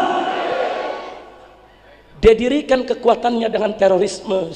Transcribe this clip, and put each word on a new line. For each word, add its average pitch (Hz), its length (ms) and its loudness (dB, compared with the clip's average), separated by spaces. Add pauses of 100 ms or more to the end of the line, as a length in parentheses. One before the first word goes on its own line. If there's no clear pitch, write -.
(2250)
Dia 220 80 10
dirikan 254 560 0
kekuatannya 233 640 0
dengan 214 240 -2
terorisme, 190 800 0